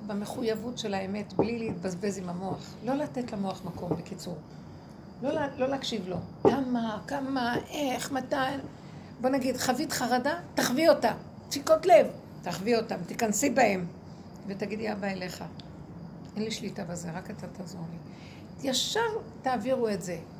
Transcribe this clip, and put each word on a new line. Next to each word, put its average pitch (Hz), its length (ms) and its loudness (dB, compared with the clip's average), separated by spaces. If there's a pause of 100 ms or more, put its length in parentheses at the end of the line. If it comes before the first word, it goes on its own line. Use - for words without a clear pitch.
במחויבות 214 720 -2
של 214 160 -2
האמת, 196 400 -2
בלי 220 260 2
להתבזבז 196 580 -2
עם 180 120 -6
המוח. 175 540 -6
לא 247 100 0
לתת 277 380 -2
למוח 196 340 -2
מקום, 170 300 -4
בקיצור. - 420 -6 (840)
לא 269 100 0
לה-, 302 160 2 (100)
לא 254 100 2
להקשיב 240 400 -2
לו. 180 100 -2 (260)
כמה, 233 640 4
כמה, 262 480 0 (140)
איך, 285 420 -2
מתי. 262 240 -2 (840)
בוא 247 80 4
נגיד, 262 280 2
חווית 262 360 2
חרדה, 254 420 2 (200)
תחווי 285 340 6
אותה. 240 220 8 (380)
דפיקות - 360 4
לב, 320 220 12 (340)
תחווי 185 360 2
אותם, 220 180 0 (120)
תיכנסי 226 420 2
בהם. 202 360 6 (640)
ותגידי, 208 440 -4
"אבא, 202 160 -4
אליך. 180 360 -4 (920)
אין 208 80 0
לי 220 80 -2
שליטה 202 320 -6
בזה, 170 280 -6
רק 175 200 -8
אתה 190 160 -10
תעזור 175 340 -10 (100)
לי." 170 60 -10 (720)
ישר - 300 0 (420)
תעבירו 247 480 2
את 202 120 -2
זה, 175 160 -6 (220)